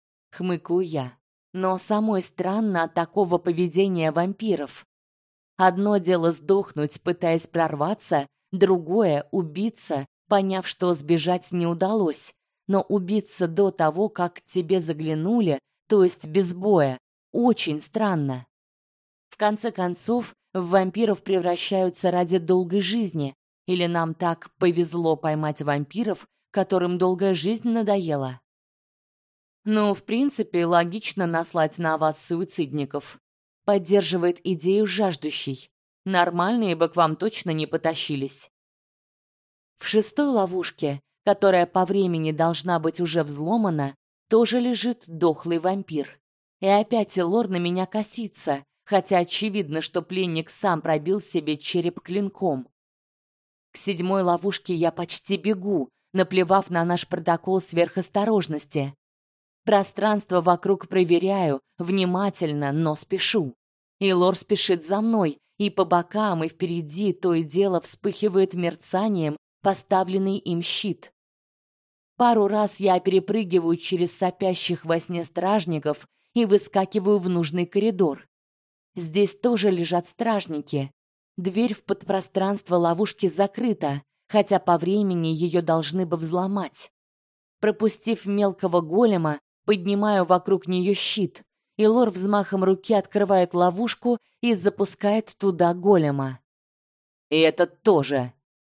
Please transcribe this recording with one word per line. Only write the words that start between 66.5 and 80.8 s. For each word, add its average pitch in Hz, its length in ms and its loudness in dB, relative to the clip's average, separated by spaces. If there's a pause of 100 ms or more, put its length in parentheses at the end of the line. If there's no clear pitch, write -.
то 175 220 0
и 165 80 2
дело 175 380 0
вспыхивает 190 720 -2
мерцанием 175 800 -2 (280)
поставленный 190 720 0
им 170 240 -4
щит. - 500 -6 (1080)
Пару 233 300 4
раз 208 320 0
я 190 220 2
перепрыгиваю 185 760 2
через 175 360 -2
сопящих 180 720 -2
во 165 160 0
сне 170 240 -8
стражников 165 800 -2 (280)
и 233 100 4
выскакиваю 196 720 2
в 180 120 -2
нужный 170 360 -2
коридор. 190 600 0 (680)
Здесь 185 420 0
тоже 208 340 2
лежат 170 360 -2
стражники. 156 840 -4 (460)